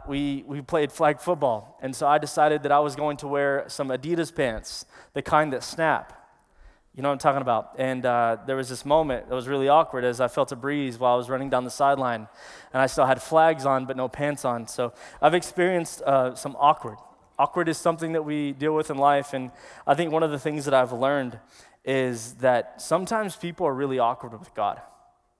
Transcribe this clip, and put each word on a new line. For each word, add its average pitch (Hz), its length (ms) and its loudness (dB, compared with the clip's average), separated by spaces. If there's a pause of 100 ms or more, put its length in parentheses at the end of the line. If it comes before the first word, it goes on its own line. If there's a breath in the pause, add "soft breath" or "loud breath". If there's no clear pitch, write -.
we, 143 400 -4
we 143 140 -8
played 147 320 0
flag 151 280 2
football, 139 600 -2
and 135 160 -8
so 151 100 0
I 147 120 6
decided 151 440 2
that 143 100 2
I 143 80 6
was 147 160 0
going 147 220 -2
to 147 100 -10
wear 139 380 0
some 139 220 -6
Adidas 151 460 -2
pants, 117 500 -4 (300 loud breath)
the 139 80 -4
kind 151 300 2
that 127 100 -4
snap. - 540 -2 (800 soft breath)
You 131 80 -12
know 139 60 0
what 143 60 2
I'm 131 40 -6
talking 139 220 2
about. 120 380 -2
And, 131 260 -2
uh, 120 420 2
there 135 100 -2
was 131 120 -4
this 127 160 -10
moment 143 440 0
that 123 60 -6
was 127 140 -6
really 139 200 0
awkward 143 360 4
as 123 160 0
I 127 80 2
felt 135 240 -2
a 135 40 -8
breeze 135 420 -4
while 123 160 4
I - 20 4
was 123 140 -2
running 135 180 -4
down 127 160 0
the 123 60 -8
sideline, 127 580 0 (440 loud breath)
and 131 100 2
I 135 40 4
still 135 200 2
had 131 160 2
flags 160 420 4
on 131 220 0
but 131 100 -6
no 127 120 -2
pants 147 360 -4
on. 120 220 -2
So 117 260 -4 (300 loud breath)
I've 156 120 6
experienced, 175 680 0
uh, 131 320 2
some 135 240 -10
awkward. 135 400 2 (400)
Awkward 165 300 2
is 160 100 -2
something 165 340 0
that 160 100 0
we 147 300 -4
deal 143 220 -2
with 156 160 0
in 139 80 -6
life, 139 340 4
and 131 180 -6 (360 loud breath)
I 143 80 6
think 160 180 -2
one 160 100 2
of 160 80 2
the 147 80 -4
things 147 280 -4
that 139 80 2
I've 127 180 4
learned 127 460 -2 (460 loud breath)
is 127 500 -2
that 123 480 0
sometimes 185 540 -2
people 170 300 -4
are 143 60 2
really 131 260 -2
awkward 117 400 -2
with - 140 -20
God. 101 300 -4 (580)